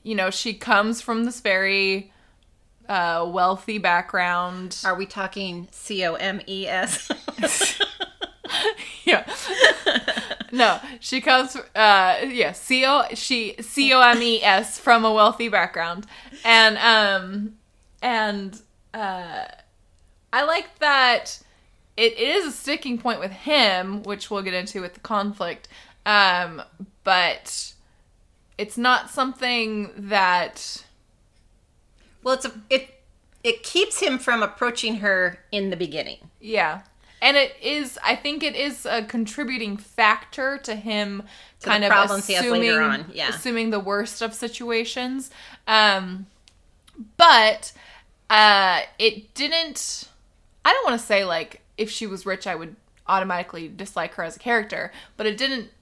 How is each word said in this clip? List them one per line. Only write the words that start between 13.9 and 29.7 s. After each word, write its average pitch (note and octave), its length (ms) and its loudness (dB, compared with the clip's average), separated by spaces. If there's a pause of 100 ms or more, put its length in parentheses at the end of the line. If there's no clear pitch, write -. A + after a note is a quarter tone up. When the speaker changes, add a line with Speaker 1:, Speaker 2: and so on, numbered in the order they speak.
Speaker 1:
O B3+ 60 8
M A#3+ 220 8
E A3+ 220 0
S G3+ 340 2
from A#3 260 6
a A3 80 2
wealthy G#3+ 380 4
background. F3 560 -2 (400)
And, A3 320 8
um, G#3 800 2 (440)
and, G#3 580 -4 (340)
uh, F#3 520 -8 (840)
I B3+ 120 0
like E4 360 -4
that C4+ 600 2 (580)
it, A3+ 160 4
it - 60 -12
is D#4+ 260 0
a C#4 60 -6
sticking C4+ 460 -6
point A3+ 220 -4
with F#3+ 120 -6
him, G3+ 720 0
which G3+ 280 -10
we'll G3 120 -4
get F#3 100 -6
into F#3 280 -6
with F3+ 120 -12
the - 80 -20
conflict, G3+ 680 -4 (380)
um, F3+ 560 2 (420)
but - 720 0 (840)
it's G#3 200 -8
not B3 320 2
something A#3+ 880 -4